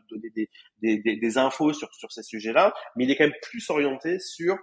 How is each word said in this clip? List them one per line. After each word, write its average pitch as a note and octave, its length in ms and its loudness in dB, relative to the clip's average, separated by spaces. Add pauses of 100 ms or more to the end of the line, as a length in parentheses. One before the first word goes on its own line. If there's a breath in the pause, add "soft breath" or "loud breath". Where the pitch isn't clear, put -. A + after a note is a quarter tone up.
de - 120 -18
donner A2 160 -12
des, A2 180 -4 (320 soft breath)
des, A2 180 2
des, G#2+ 180 0
des A2+ 220 0
infos C#3 340 2
sur, D3 200 -10
sur - 200 -18
ces A2 100 -14
sujets-là, A#2 500 2 (220 loud breath)
mais B2+ 120 0
il C3 40 2
est C#3 60 4
quand D#3 80 6
même D3+ 180 4
plus - 280 -10
orienté D3+ 500 0
sur F3 420 -2